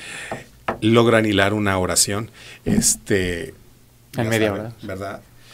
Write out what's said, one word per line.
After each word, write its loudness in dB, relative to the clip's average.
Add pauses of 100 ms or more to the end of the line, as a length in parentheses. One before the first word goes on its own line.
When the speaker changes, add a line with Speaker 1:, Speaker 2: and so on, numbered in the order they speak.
(800)
Speaker 1:
logran 6
hilar 2
una 0
oración, -2 (340)
este, 0 (680)
Speaker 2:
En -2
Speaker 1:
ya -
Speaker 2:
media 0
Speaker 1:
saben, -4
Speaker 2:
hora. -14
Speaker 1:
¿verdad? -12 (320)